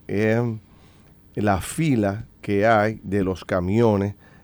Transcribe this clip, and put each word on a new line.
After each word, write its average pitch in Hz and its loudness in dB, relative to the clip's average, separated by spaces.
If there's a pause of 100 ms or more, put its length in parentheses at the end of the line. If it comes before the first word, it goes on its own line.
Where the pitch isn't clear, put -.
eh, 110 0 (800)
la 101 0
fila 113 -2 (160)
que 101 0
hay 110 2
de 101 -2
los 90 -4
camiones 101 2 (300)